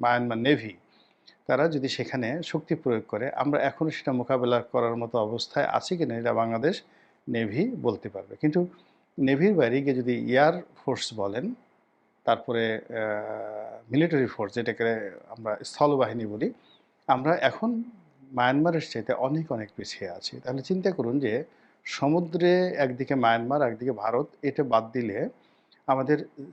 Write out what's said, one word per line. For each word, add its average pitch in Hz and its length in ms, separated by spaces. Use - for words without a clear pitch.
মায়ানমার 120 380
নেভি, 113 340
তারা 135 220
যদি 135 200
সেখানে 127 540
শক্তি - 320
প্রয়োগ 117 340
করে, 113 220
আমরা 143 320
এখনও 147 280
সেটা - 220
মোকাবেলা 123 500
করার 117 340
মতো 117 220
অবস্থায় 113 480
আছি - 300
কিনা, 135 180
এটা 117 200
বাংলাদেশ 113 480
নেভি 123 480
বলতে 117 320
পারবে। 98 320
কিন্তু 175 260
নেভির 139 360
বাইরে 135 280
গিয়ে 139 120
যদি 123 180
এয়ার 131 500
ফোর্স - 380
বলেন, 110 400
তারপরে, 113 500
আহ, 107 1160
মিলিটারি 147 360
ফোর্স, 101 280
যেটাকে 113 560
আমরা 110 360
স্থলবাহিনী 120 600
বলি, 110 260
আমরা 139 300
এখন 226 460
মায়ানমারের 143 480
চাইতে 117 220
অনেক, 147 400
অনেক 110 240
পিছিয়ে - 340
আছি। 92 300
তাহলে 131 220
চিন্তা 190 280
করুন 127 280
যে 127 260
সমুদ্রে 175 840
একদিকে 135 480
মায়ানমার, 123 480
একদিকে 123 300
ভারত, 113 340
এটা 143 220
বাদ 113 280
দিলে 120 360
আমাদের 135 380